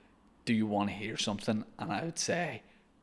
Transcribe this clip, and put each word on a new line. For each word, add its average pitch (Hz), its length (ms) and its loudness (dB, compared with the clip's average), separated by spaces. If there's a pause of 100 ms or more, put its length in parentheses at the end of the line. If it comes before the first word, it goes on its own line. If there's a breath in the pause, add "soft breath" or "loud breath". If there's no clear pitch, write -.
(500 soft breath)
"Do 113 60 6
you 110 100 4
wanna 101 240 2
hear 104 260 -6
something?" 107 480 0 (140)
And 104 140 -4
I 101 120 -2
would 165 140 -4
say, 156 440 0 (400 soft breath)